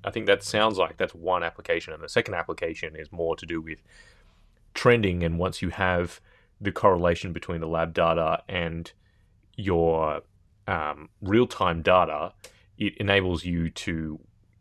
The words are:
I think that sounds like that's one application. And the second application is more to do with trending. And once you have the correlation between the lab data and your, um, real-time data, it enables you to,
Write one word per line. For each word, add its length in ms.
I 80
think 160
that 160
sounds 340
like 200
that's 180
one 280
application. 500
And 100
the 60
second 260
application 600
is 160
more 260
to 80
do 160
with 220
trending. 500
And 160
once 220
you 80
have 520
the 100
correlation 600
between 280
the 60
lab 260
data 560
and 420
your, 680
um, 420
real-time 600
data, 520
it 200
enables 480
you 260
to, 480